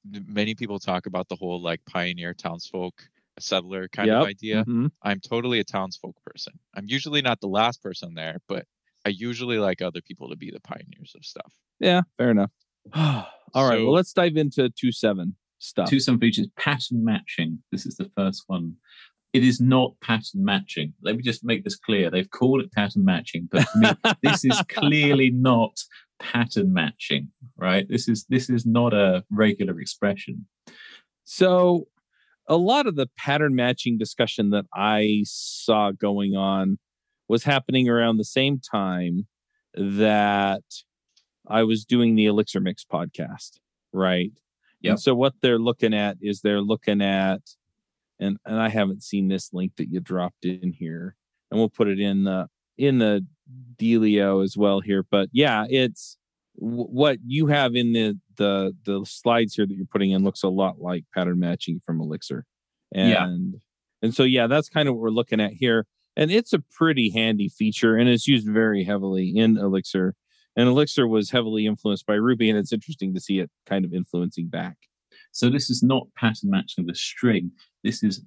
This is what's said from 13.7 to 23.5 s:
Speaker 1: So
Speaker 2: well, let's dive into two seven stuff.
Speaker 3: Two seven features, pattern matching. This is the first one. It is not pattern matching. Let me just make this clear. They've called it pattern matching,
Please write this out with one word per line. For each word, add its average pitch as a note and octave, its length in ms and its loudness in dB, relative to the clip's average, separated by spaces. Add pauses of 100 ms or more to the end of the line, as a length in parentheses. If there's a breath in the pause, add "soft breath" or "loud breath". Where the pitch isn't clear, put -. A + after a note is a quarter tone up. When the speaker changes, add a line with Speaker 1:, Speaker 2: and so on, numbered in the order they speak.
Speaker 1:
So A2+ 80 2
Speaker 2:
well, C3 80 4
let's F#3 200 2
dive F3 240 2
into C3+ 320 2
two B2 220 -2
seven G2 440 -2 (240)
stuff. - 300 -4
Speaker 3:
Two C3+ 100 2
seven B2+ 200 2
features, A#2 280 2 (100)
pattern B2 460 -2
matching. E2+ 680 -4
This F#2+ 140 -6
is - 100 -10
the F#2+ 200 -10
first F#2+ 320 -2
one. E2+ 280 -6 (580 soft breath)
It B2+ 100 4
is B2 180 4
not B2+ 400 4
pattern G#2+ 420 -4
matching. F#2+ 580 -2
Let G#2+ 140 -2
me B2 80 -6
just A#2 200 -4
make A2 200 -2
this G2+ 140 -8
clear. F#2+ 340 0
They've F#2 180 -2
called C3 320 2
it G2+ 100 -10
pattern G#2 340 0
matching, - 460 -2